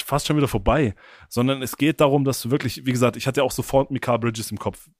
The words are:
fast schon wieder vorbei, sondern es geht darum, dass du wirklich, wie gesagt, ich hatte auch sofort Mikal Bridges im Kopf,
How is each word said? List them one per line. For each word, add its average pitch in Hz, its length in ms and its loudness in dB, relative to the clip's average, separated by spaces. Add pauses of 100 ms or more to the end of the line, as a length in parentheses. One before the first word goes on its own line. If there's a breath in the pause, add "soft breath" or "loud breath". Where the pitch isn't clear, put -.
fast - 240 -4
schon 151 100 0
wieder 139 120 2
vorbei, 113 460 0 (360 loud breath)
sondern 131 320 0
es - 160 -8
geht 151 240 2
darum, 139 220 4
dass 131 180 -2
du 117 80 -6
wirklich, 131 340 -2
wie 127 80 0
gesagt, 120 240 2
ich 117 100 -8
hatte 131 180 2
auch 127 80 0
sofort 135 380 0
Mikal 123 280 0
Bridges 113 320 -4
im 104 80 -8
Kopf, - 420 -8